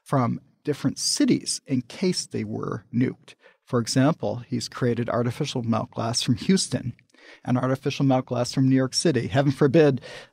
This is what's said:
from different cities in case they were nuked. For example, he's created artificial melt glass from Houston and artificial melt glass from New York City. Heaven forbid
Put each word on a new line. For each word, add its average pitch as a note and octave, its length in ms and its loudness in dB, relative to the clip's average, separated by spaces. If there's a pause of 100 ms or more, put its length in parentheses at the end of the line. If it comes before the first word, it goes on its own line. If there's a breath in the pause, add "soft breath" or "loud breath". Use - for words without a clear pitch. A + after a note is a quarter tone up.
from B2 380 0 (220)
different C#3+ 340 -2
cities - 680 0
in B2+ 160 0
case - 420 -4
they - 180 -6
were G#2 480 -6
nuked. B2 440 -2 (280 soft breath)
For - 160 -2
example, A#2+ 580 0 (100)
he's A#2 200 -6
created A#2+ 420 -2
artificial B2 520 -2
melt A2+ 300 -2
glass A#2 320 -4
from B2 120 2
Houston - 580 0 (520 loud breath)
and B2 120 0
artificial C3 480 -2
melt C3 200 4
glass B2 280 -4
from C3+ 160 4
New C3 60 6
York C3 180 2
City. B2+ 340 0
Heaven C#3 240 2
forbid D3 500 4 (320 loud breath)